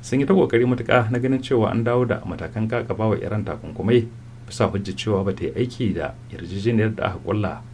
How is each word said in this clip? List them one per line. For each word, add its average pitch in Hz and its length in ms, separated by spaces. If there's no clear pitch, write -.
Sun - 200
yi 143 60
ta 175 80
ƙoƙari 123 320
matuƙa 120 440
na 123 80
ganin 127 240
cewa 113 280
an 113 140
dawo 120 240
da - 160
matakan 107 440
kakaba 110 420
wa 101 60
Iran 101 280
takunkumai 113 640
bisa - 220
hujjar 98 260
cewa 98 280
ba 98 100
ta - 100
yi - 80
aiki 123 420
da 76 200
yarjejeniyar 107 640
da - 80
aka 87 140
ƙulla 95 420